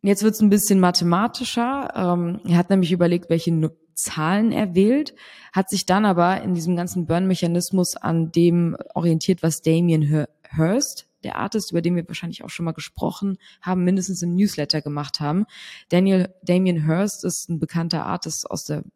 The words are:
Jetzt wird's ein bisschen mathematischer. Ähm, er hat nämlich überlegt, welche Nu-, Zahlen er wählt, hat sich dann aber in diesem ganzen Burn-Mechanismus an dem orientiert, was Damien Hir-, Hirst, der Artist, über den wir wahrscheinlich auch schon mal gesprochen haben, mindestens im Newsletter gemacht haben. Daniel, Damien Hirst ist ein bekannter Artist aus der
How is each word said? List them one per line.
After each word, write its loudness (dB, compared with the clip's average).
Jetzt 2
wird's 2
ein 6
bisschen 4
mathematischer. 0
Ähm, 0
er 4
hat 2
nämlich 4
überlegt, 0
welche 0
Nu-, 0
Zahlen 0
er -2
wählt, 2
hat 0
sich -4
dann 2
aber 2
in -2
diesem 0
ganzen -4
Burn-Mechanismus 0
an -2
dem 4
orientiert, 0
was 0
Damien 2
Hir-, 0
Hirst, -2
der -10
Artist, -4
über -2
den 0
wir -2
wahrscheinlich -12
auch -14
schon -8
mal -4
gesprochen -6
haben, -2
mindestens 0
im -2
Newsletter 0
gemacht -6
haben. 0
Daniel, 2
Damien 2
Hirst 0
ist -6
ein -4
bekannter -4
Artist -8
aus -8
der -6